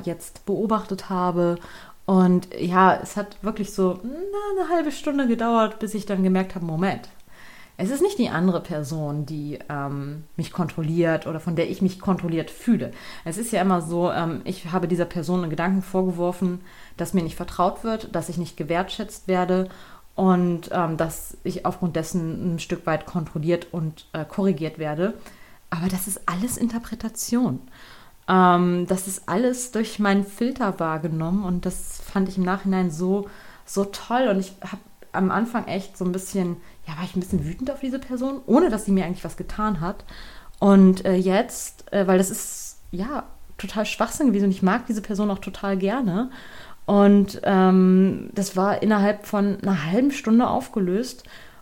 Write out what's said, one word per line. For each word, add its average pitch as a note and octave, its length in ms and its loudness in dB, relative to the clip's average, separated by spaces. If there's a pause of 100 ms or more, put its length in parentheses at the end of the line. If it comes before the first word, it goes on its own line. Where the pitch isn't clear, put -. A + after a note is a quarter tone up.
jetzt - 440 -10
beobachtet G3+ 640 -2
habe. F3 480 2 (480)
Und F#3 420 6 (100)
ja, F3+ 420 6
es - 160 -10
hat G3+ 260 -8
wirklich G#3 300 -4
so, F#3 300 0
na, G4 600 -4
eine E4+ 120 0
halbe D#4 180 2
Stunde C#4 360 0
gedauert, A3+ 500 2
bis G#3 160 -6
ich G3+ 120 -6
dann F#3+ 160 0
gemerkt F#3 320 2
habe, F3 100 -8
Moment, E3 440 -2 (680)
es F#3+ 140 -2
ist C#4 120 0
nicht G4+ 160 2
die A3+ 100 2
andere E3+ 320 2
Person, D3+ 640 -4
die, D3 320 -8 (100)
ähm, C#3+ 560 -8 (120)
mich E3 160 -6
kontrolliert E3 720 0
oder D#3+ 140 -6
von E3 160 -4
der E3 120 2
ich F#3+ 140 -4
mich F#3 160 0
kontrolliert E3 520 -2
fühle. - 420 0 (320)
Es E3 120 -8
ist A#3 140 -6
ja F#3+ 100 0
immer F#3 200 4
so, E3+ 320 0
ähm, E3 320 -2
ich F3+ 260 -8
habe E3+ 160 0
dieser E3+ 200 0
Person F3+ 360 -2
in D#3+ 80 -4
Gedanken F3+ 320 0
vorgeworfen, F3+ 800 0 (360)
dass - 180 -4
mir F#3 80 4
nicht D#3+ 120 -6
vertraut F3+ 480 -2
wird, A3 320 -4
dass E3 140 -4
ich E3+ 100 -6
nicht - 180 -6
gewertschätzt F3+ 680 -4
werde F#3 420 2 (460)
und, F3+ 580 2
ähm, D#3+ 240 0
dass D#3 460 -6
ich F3+ 240 -4
aufgrund F3+ 300 -2
dessen E3 580 -2
ein E3 60 -2
Stück - 260 -6
weit D#3 200 -2
kontrolliert E3+ 640 -2
und, D#3+ 400 -6
äh, D#3+ 120 -6
korrigiert D#3 540 -2
werde. D#3 360 -2 (560)
Aber E3+ 180 -2
das F#3 180 -4
ist - 220 -8
alles F#3+ 280 -2
Interpretation. A3+ 1040 -2 (680)
Ähm, F3+ 580 6
das F#3 220 -2
ist - 200 -10
alles B3 440 0
durch A3 260 -2
meinen G3+ 260 4
Filter A#3 540 -2
wahrgenommen D#3+ 640 -2
und F3+ 240 -2
das - 340 -8
fand F#3+ 280 0
ich F#3+ 100 -8
im F#3 60 2
Nachhinein F#3 480 0
so, F#3 360 0 (380)
so G3 180 0
toll A#3+ 440 -2
und G3 100 2
ich F#3+ 220 -4
hab F#3 180 -12 (340)
am F#3 180 2
Anfang A3+ 360 0
echt F#3 300 -6
so - 80 -4
ein F3+ 80 0
bisschen, F#3 440 -2 (300)
ja, D#3 100 -10
war E3+ 80 -6
ich F#3 100 -8
ein F#3 60 -2
bisschen F3+ 240 -2
wütend E3 260 -6
auf C#4 100 -8
diese C4 180 -4
Person, C4 480 -6
ohne D#4+ 220 6
dass G#3+ 160 -2
sie G3 80 0
mir F#3+ 120 4
eigentlich F3+ 200 -6
was E3 120 -8
getan G#3 440 -4
hat. F3 240 -6 (540)
Und, F#3+ 460 8
äh, F#3+ 100 2
jetzt, F#3 800 0
äh, G3 140 2
weil F#3 120 6
das F#3+ 120 2
ist, - 480 -10 (120)
ja, A3+ 340 -6 (340)
total G#3 280 -4
Schwachsinn A3+ 420 0
gewesen G3+ 180 4
und G3 40 4
ich F#3+ 120 -2
mag G#3 240 2
diese G#3+ 160 -4
Person G#3 280 -2
auch F#3+ 80 -2
total G3 380 -4
gerne. G#3 540 0 (560)
Und, G3+ 580 6
ähm, F#3 920 6
das G3 220 -4
war F#3+ 260 2
innerhalb G#3 440 2
von G3+ 360 0
einer F#3 220 0
halben A3+ 260 4
Stunde A#3 380 4
aufgelöst. G#3+ 760 -2 (380)